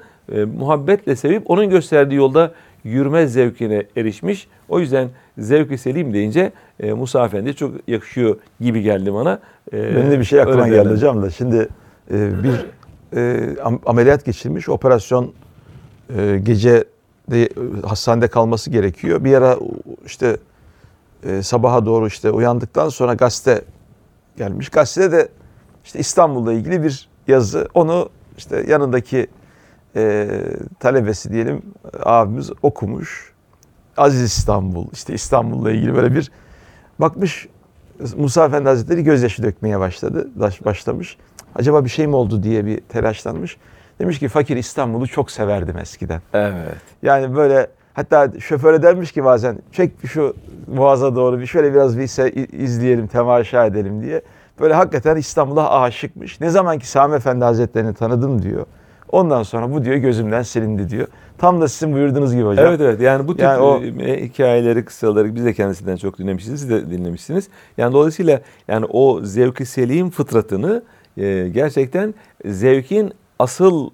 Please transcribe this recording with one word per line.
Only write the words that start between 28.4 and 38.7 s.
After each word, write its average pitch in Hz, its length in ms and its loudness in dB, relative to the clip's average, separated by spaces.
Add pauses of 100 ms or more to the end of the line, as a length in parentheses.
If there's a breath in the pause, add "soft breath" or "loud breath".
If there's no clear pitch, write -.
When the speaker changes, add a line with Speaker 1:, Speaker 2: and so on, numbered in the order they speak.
Speaker 2:
yanındaki, 131 600 0 (680 soft breath)
e, 104 320 0 (520)
talebesi 117 540 0
diyelim, 120 280 -4 (420)
abimiz 117 480 2 (120)
okumuş. - 720 -6 (640)
Aziz 139 240 4
İstanbul, 95 720 -2
işte - 200 -12
İstanbul'la 117 580 -2
ilgili 117 240 0
böyle 123 200 2
bir 147 160 -4 (680 soft breath)
bakmış, 160 480 -2 (720)
Musa 147 280 4
Efendi 139 240 0
Hazretleri 151 340 0